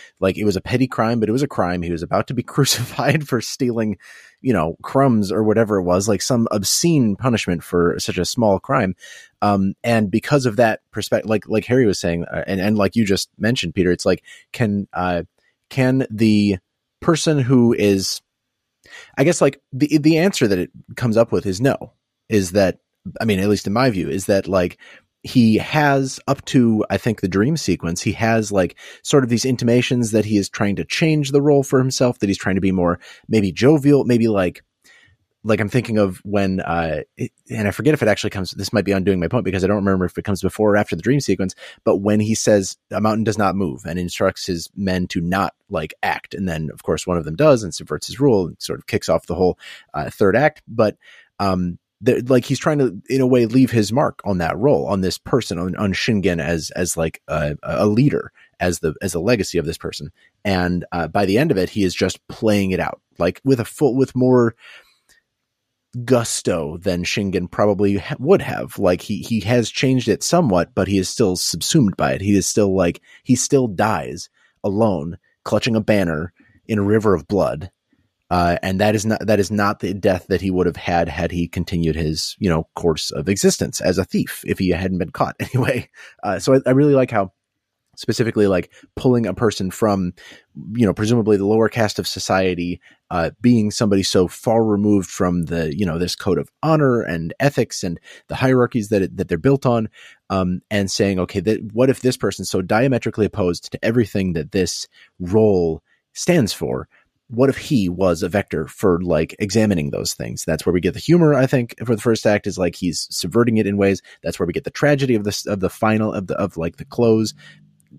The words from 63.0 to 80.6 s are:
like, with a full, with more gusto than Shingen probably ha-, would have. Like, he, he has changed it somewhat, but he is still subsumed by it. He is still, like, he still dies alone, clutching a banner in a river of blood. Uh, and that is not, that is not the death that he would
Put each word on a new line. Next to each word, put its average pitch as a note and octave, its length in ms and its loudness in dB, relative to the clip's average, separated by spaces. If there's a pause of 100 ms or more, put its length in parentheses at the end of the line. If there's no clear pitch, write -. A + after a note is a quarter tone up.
like, F2 260 -2
with C3 160 2
a G#2+ 60 -6
full, B2+ 300 0
with C3 200 0
more B2+ 400 4 (1500)
gusto G#2+ 760 0
than F2+ 280 -2
Shingen F#2 440 -4
probably G2+ 500 2
ha-, - 200 -8
would D3+ 220 2
have. - 360 -8
Like, F#2 220 2
he, G2+ 200 -6
he A2 220 -4
has A2+ 280 2
changed C3 400 0
it F#2+ 140 0
somewhat, G#2 520 2
but F#2+ 140 0
he G2 80 2
is F#2 100 0
still F#2 300 0
subsumed G2 580 0
by D2 160 0
it. C2 80 -4
He G2+ 160 2
is F#2 100 2
still, G2 300 2
like, F2 240 0 (240)
he C3 140 2
still C3 300 0
dies F2+ 600 -4 (340)
alone, F#2+ 580 0 (260)
clutching A2 320 0
a A2 40 2
banner F2+ 520 0 (340)
in F#2 120 -2
a G2+ 40 0
river G#2 300 2
of D#2 160 -2
blood. E2 420 -2 (600)
Uh, F2 320 2
and F#2+ 160 -2
that G#2+ 160 2
is G2+ 100 -2
not, A2 220 -2
that G#2 120 4
is G2 120 -2
not G#2 280 0
the F#2+ 140 -4
death F#2+ 320 -2
that F#2 160 -2
he G2 80 -2
would F2+ 160 2